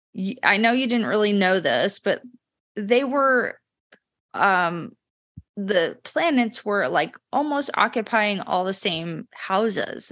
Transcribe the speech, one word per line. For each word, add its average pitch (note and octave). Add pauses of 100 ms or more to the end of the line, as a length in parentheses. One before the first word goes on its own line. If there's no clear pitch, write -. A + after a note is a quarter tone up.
(120)
y-, F#3+
I G3
know A3+
you C4
didn't A#3
really G#3
know F#3+
this, C#3
but - (540)
they A3+
were, C4+ (720)
um, F3 (600)
the F#3+
planets C#4
were, G3+
like, D#3 (180)
almost C#4+
occupying G#3
all F#3
the F#3+
same E3
houses G3